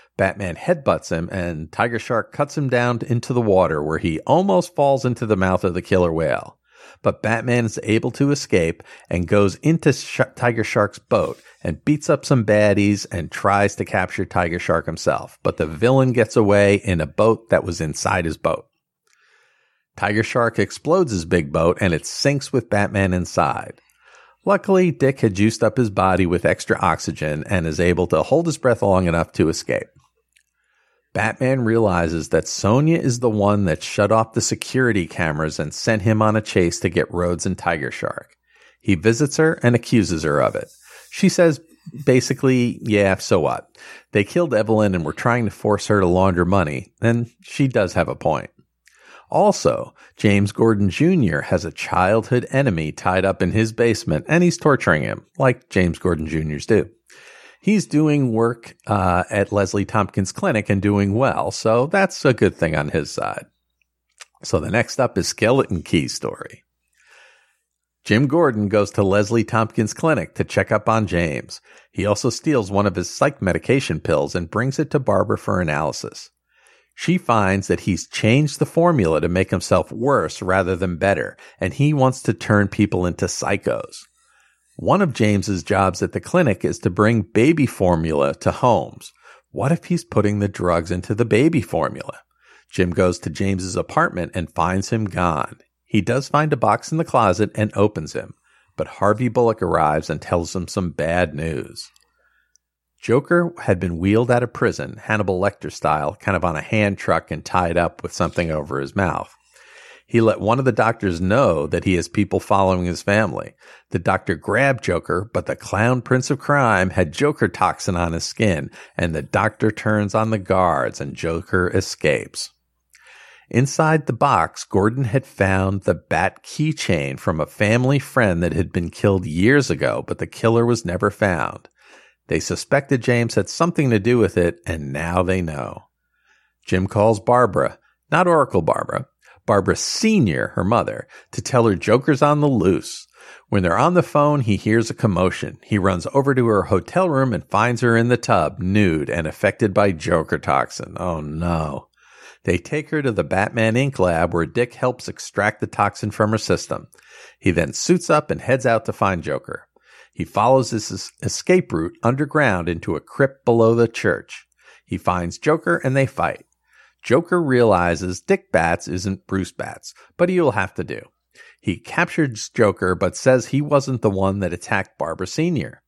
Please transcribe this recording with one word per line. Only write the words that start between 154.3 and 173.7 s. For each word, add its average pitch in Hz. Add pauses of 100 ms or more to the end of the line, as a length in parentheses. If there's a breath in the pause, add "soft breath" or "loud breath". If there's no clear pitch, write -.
where 82
Dick 120
helps -
extract -
the 107
toxin 104
from 107
her 110
system. - (500 loud breath)
He -
then 80
suits -
up 151
and 82
heads 123
out 113
to 110
find 95
Joker. - (440 soft breath)
He -
follows 120
his 110
es-, - (100)
escape -
route 82
underground 131
into 85
a 73
crypt -
below 117
the 117
church. - (380 soft breath)
He 113
finds 90
Joker 165
and 131
they 135
fight. - (560 soft breath)
Joker 170
realizes 92
Dick -
Bats 85
isn't 92
Bruce 95
Bats, - (220 soft breath)
but 175
he'll 175
have 98
to 90
do. 67 (600 loud breath)
He 95
captures 151
Joker, 95
but 90
says 127
he 139
wasn't 139